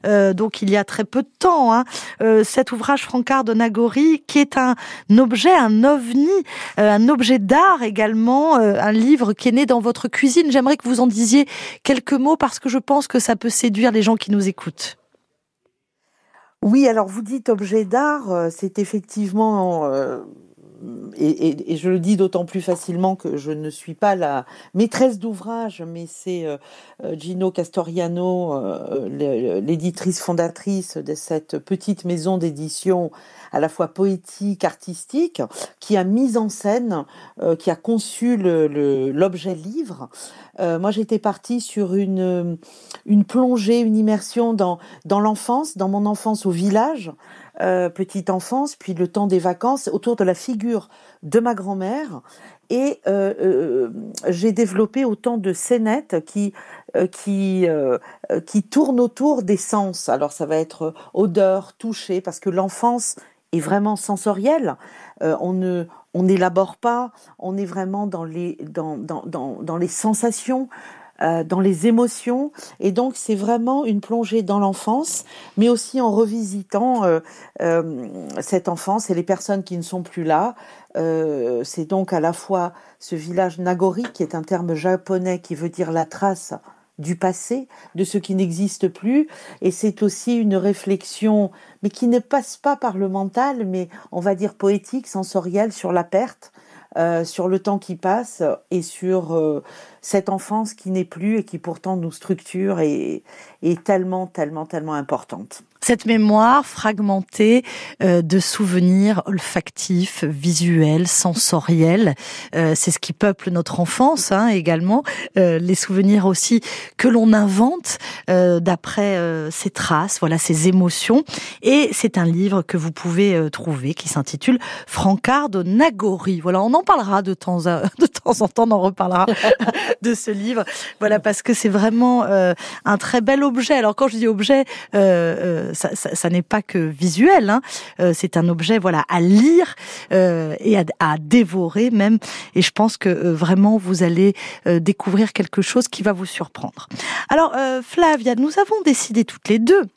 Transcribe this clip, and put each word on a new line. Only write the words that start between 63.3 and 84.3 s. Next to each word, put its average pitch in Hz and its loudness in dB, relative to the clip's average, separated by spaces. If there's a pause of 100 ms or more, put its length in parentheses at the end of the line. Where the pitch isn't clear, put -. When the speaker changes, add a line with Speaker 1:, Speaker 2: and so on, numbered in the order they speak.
Speaker 2:
est 170 0
vraiment 202 0
sensorielle. 202 -2 (480)
Euh, 160 0
on 185 -4
ne, 180 -2 (280)
on 180 0
n'élabore 185 0
pas, 240 -2 (280)
on 190 -8
est 196 -4
vraiment 190 -6
dans 180 -8
les, 170 -8
dans, 156 -8
dans, 156 -10
dans, 139 -10
dans 165 -8
les 175 -2
sensations, 233 -2 (540)
euh, 165 -2
dans 180 -2
les 185 2
émotions. 240 0 (300)
Et 196 0
donc, 240 -2
c'est - -4
vraiment 233 -2
une 208 0
plongée 226 -2
dans 202 -2
l'enfance, 214 -2 (320)
mais 220 4
aussi 240 -2
en 226 2
revisitant, 214 -2
euh, 160 2 (400)
euh, 165 -2 (360)
cette - -2
enfance 190 -4
et 190 0
les 175 -2
personnes 196 -4
qui 180 -8
ne 170 -6
sont 180 -8
plus 165 -8
là. 156 0 (440)
Euh, 147 -2
c'est 156 -8
donc 190 -2
à 175 0
la 165 0
fois 175 -4 (260)
ce - -10
village 175 -4
Nagori, 180 -2
qui - -4
est 156 -8